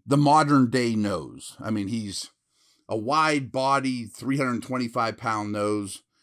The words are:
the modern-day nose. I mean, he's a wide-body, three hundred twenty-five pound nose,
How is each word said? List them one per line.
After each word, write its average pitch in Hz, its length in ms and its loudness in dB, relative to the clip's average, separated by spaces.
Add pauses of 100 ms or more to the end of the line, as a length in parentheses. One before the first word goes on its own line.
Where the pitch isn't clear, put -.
the 135 120 2
modern-day 139 760 4
nose. 101 640 -4
I - 120 -6
mean, 104 180 -4
he's 104 420 -8 (580)
a 107 80 -4
wide-body, 131 1080 0
three 131 300 -4
hundred 127 260 0
twenty-five 120 540 -4
pound 107 360 -4
nose, 104 500 -2 (200)